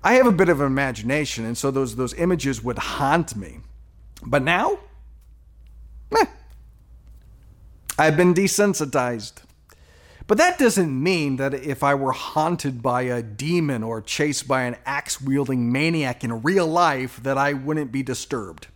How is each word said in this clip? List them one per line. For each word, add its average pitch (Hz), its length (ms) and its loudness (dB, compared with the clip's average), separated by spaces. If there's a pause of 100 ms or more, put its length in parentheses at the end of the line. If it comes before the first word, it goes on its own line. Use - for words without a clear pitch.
I 202 120 4
have 254 120 8
a 226 60 6
bit 180 160 4
of 147 120 4
an 143 60 2
imagination, 131 760 -2
and 117 140 -6
so 139 120 0
those, 131 260 -2
those 123 180 -4
images 139 500 0
would 120 140 -4
haunt 147 580 -2
me. 95 220 -12 (640)
But 131 200 0
now, 196 360 0 (1300)
meh. 427 140 4 (1700)
I've 156 180 4
been 180 180 6
desensitized. 151 1080 0 (840)
But 214 120 2
that 349 200 4
doesn't 175 440 2
mean 156 340 0
that 135 160 -2
if 139 320 -4
I 143 100 4
were 135 180 0
haunted 156 680 -2
by 127 200 0
a 123 200 -2
demon 139 600 -2
or 113 180 -6
chased 143 480 -4
by 131 140 2
an 120 140 -4 (100)
axe-wielding 135 840 -2
maniac 143 540 0
in 113 180 -6
real 175 240 2
life 151 560 0
that 135 140 0
I 143 160 2
wouldn't 143 400 -4
be 135 100 -2
disturbed. 117 720 -6